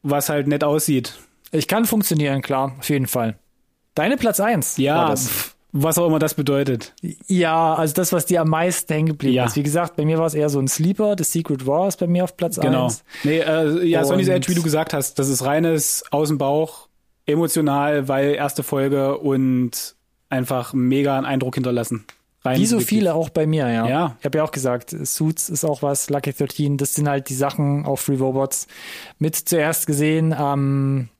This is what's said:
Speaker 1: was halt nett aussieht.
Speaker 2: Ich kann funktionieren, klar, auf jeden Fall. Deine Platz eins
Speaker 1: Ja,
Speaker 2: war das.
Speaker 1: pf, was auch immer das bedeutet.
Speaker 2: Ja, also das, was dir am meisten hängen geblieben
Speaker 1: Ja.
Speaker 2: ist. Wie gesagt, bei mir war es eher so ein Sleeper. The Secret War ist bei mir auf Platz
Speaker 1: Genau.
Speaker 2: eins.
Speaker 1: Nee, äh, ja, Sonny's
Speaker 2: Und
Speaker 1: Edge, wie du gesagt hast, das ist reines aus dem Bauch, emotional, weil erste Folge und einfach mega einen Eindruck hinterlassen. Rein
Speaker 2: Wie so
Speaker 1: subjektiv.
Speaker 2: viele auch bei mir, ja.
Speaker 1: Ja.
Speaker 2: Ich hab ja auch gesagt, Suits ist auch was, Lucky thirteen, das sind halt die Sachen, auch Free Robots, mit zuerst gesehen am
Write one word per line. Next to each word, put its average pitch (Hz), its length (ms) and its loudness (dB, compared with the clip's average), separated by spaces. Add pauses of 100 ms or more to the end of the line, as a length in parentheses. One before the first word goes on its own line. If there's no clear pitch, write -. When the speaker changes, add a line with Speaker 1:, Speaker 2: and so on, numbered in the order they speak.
Speaker 1:
was 143 280 0
halt 147 180 0
nett 147 160 0
aussieht. 147 500 0 (380)
Speaker 2:
Ich 156 160 0
kann 226 180 2
funktionieren, 151 560 0
klar, 135 380 -2
auf - 100 -8
jeden 139 180 2
Fall. 113 280 -2 (580)
Deine 208 240 0
Platz 226 220 0
eins 208 380 0
Speaker 1:
Ja, 139 180 2
Speaker 2:
war 165 160 4
das. 127 180 -2
Speaker 1:
pf, - 220 -6 (260)
was 156 200 2
auch 175 100 4
immer 160 120 4
das 156 160 0
bedeutet. 139 580 0 (340)
Speaker 2:
Ja, 160 480 4
also 156 180 0
das, 185 200 0
was 170 120 0
dir 175 160 2
am 160 80 2
meisten 165 440 0
hängen 156 160 2
geblieben 135 260 0
Speaker 1:
Ja. 123 100 2
Speaker 2:
ist. 110 120 -2
Wie 143 60 0
gesagt, 156 340 0
bei 151 80 0
mir 160 120 2
war 165 80 2
es 151 80 0
eher 151 160 0
so 139 100 0
ein 135 100 0
Sleeper. 202 480 0
The 170 80 -4
Secret 147 420 -2
War 160 220 2
ist - 100 -6
bei 175 80 0
mir 175 160 2
auf 175 140 -6
Platz 170 220 -4
Speaker 1:
Genau. 131 260 2
Speaker 2:
eins. 117 180 -4 (200)
Speaker 1:
Nee, 151 160 2
äh, 160 460 2
ja, 165 200 2
Sonny's 185 240 2
Speaker 2:
Und 185 60 4
Speaker 1:
Edge, - 140 -2
wie 175 60 0
du 170 80 0
gesagt 156 300 0
hast, 143 260 -2
das 135 100 0
ist 127 140 0
reines 156 680 0
aus 147 180 0
dem 151 80 0
Bauch, 147 500 -2 (380)
emotional, 147 840 0
weil 139 280 2
erste 143 280 -4
Folge 139 540 0
und 131 800 -2 (340)
einfach 127 440 -4
mega 135 440 2
einen 135 80 -2
Eindruck 131 300 -2
hinterlassen. 123 500 -2 (380)
Rein 127 160 2
Speaker 2:
Wie 202 60 4
so 233 120 2
Speaker 1:
subjektiv. 208 220 2
Speaker 2:
viele 180 160 2
auch 160 140 0
bei 156 180 0
mir, 151 220 0
ja. 113 180 0
Speaker 1:
Ja. 143 320 0
Speaker 2:
Ich - 60 -14
hab 135 100 -4
ja 151 80 2
auch 151 80 -4
gesagt, 127 440 -4 (100)
Suits - 440 -2
ist 165 160 -4
auch 147 160 -2
was, 143 280 -2
Lucky 143 220 -2
thirteen, 143 460 -2
das 139 180 -2
sind 147 140 0
halt 139 200 -2
die 135 40 -6
Sachen, 143 520 0
auch 139 120 -2
Free 139 200 -2
Robots, 135 500 -2 (520)
mit 156 160 -2
zuerst 160 520 0
gesehen 156 440 2
am 139 800 0 (100)